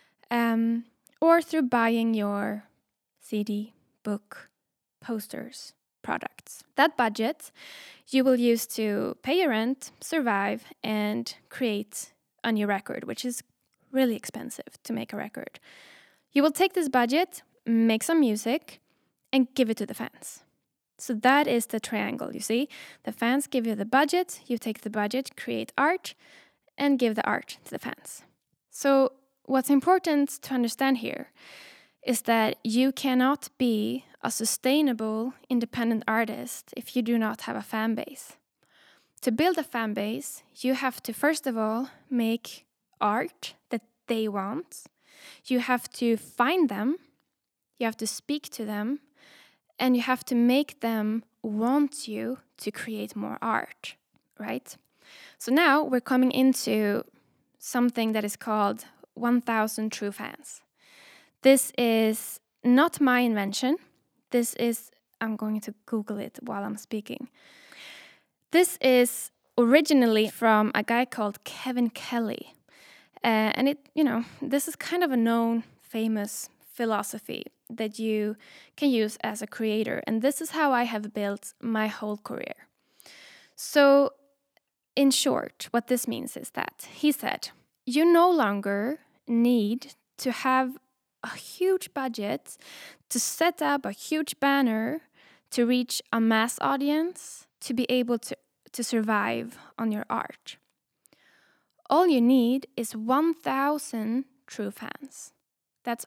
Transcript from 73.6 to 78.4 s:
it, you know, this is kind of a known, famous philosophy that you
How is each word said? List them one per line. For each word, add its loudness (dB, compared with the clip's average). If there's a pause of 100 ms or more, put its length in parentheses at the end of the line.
it, -2 (160)
you 4
know, 0 (160)
this -2
is -10
kind -4
of 2
a 0
known, 2 (180)
famous -4 (220)
philosophy -4 (240)
that -8
you -2 (400)